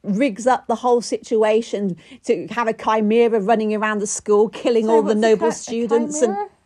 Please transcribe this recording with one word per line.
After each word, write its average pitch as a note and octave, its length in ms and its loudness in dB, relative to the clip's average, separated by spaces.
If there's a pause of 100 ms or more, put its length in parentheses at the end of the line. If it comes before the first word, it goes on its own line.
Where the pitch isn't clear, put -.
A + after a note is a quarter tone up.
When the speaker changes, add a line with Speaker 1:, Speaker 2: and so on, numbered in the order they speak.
Speaker 1:
rigs G#3+ 440 -2
up B3+ 200 0
the A#3 100 -2
whole A#3+ 240 0
situation G#3+ 960 -2 (280)
to F3 240 -2
have A3 200 -4
a A3 60 -2
chimera A3 640 2
running G#3+ 340 0
around G#3+ 260 -2
the G#3 60 -6
school, G#3 440 0
killing A#3 340 0
Speaker 2:
So A3 80 0
Speaker 1:
all A3+ 100 6
the G#3 120 0
Speaker 2:
what's - 20 2
a G#3+ 40 0
Speaker 1:
noble A3 260 2
Speaker 2:
chi-, - 20 2
a A3 40 0
Speaker 1:
students. A#3 720 -2
And G#3+ 120 0
Speaker 2:
chimera? G3+ 140 -6 (180)